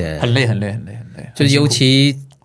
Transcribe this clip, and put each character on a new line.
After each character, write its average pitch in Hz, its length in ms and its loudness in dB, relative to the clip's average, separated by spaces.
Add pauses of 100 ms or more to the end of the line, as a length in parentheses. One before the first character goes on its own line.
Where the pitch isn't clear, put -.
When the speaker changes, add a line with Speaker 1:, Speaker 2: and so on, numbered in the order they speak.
Speaker 1:
耶。 78 200 -4
Speaker 2:
很 117 140 0
累， 131 120 2
很 110 120 0
累， 101 140 -4
很 113 120 -8
累， 104 80 -14
很 117 140 -14 (100)
累。 - 180 -16
Speaker 1:
就 147 120 0
尤 143 220 2
其 135 500 2 (260)